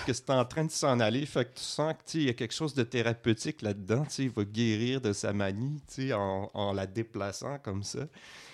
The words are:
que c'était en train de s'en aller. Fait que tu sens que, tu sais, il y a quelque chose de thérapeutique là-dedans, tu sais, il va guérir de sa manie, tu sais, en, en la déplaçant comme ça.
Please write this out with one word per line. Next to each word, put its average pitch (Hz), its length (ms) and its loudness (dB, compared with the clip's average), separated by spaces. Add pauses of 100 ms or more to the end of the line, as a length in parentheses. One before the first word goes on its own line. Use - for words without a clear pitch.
que - 80 0
c'était 127 220 0
en 127 100 6
train 156 220 0
de 160 60 -4
s'en 131 280 4
aller. 117 280 4
Fait 131 180 2
que 123 140 -18
tu - 40 -8
sens 156 300 0
que, 151 60 -8
tu - 140 -16
sais, 165 40 0
il 160 80 2
y 131 40 4
a 120 40 2
quelque 120 200 -4
chose 151 200 -2
de 131 100 2
thérapeutique 117 800 2
là-dedans, 104 440 0
tu 139 60 -10
sais, 139 120 -2
il 127 80 0
va 107 120 0
guérir 113 580 2
de 107 120 2
sa 101 200 -2
manie, 104 540 -2
tu 131 200 -4
sais, 135 60 0
en, 98 420 0
en 101 180 0
la 98 140 -2
déplaçant 107 720 -6
comme 101 240 -6
ça. 131 240 -6 (460)